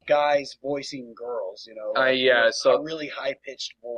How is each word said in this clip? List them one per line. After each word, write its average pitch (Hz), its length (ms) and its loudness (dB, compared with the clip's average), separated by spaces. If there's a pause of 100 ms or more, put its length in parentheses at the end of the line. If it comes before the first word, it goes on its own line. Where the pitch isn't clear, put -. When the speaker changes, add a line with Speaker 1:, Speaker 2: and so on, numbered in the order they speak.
Speaker 1:
guys 147 560 2
voicing 135 540 -8
girls, 113 500 -8
you 113 80 -20
know, 107 220 -8
Speaker 2:
Uh, 131 140 4
Speaker 1:
like, 131 80 2
Speaker 2:
yeah, 127 260 6
Speaker 1:
with 113 120 4
Speaker 2:
so 135 200 4
Speaker 1:
a 139 60 0
really 156 260 -8
high-pitched - 640 -10 (260)